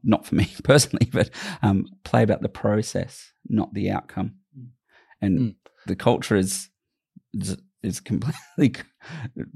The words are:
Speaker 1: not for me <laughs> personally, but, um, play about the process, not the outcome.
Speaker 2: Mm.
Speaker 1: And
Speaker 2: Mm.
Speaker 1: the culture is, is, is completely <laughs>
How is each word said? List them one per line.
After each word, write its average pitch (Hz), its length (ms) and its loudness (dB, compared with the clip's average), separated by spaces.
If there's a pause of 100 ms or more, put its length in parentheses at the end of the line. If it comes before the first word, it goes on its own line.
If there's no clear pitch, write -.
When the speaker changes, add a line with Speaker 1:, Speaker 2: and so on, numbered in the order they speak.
Speaker 1:
not - 220 2
for - 80 -2
me - 120 4
<laughs> - 160 -12
personally, - 480 4
but, - 200 0 (320)
um, 98 240 2 (180)
play 120 180 2
about 107 200 2
the 110 80 -2
process, - 840 -4 (160)
not - 240 0
the 101 180 -4
outcome. 98 440 -6 (220)
Speaker 2:
Mm. 123 100 -16 (560)
Speaker 1:
And 98 160 2
Speaker 2:
Mm. 113 160 -2 (320)
Speaker 1:
the 90 100 -2
culture - 400 2
is, 95 320 -2 (640)
is, 98 240 -6 (260)
is - 160 -4
completely - 760 -2 (500)
<laughs> - 80 -12 (240)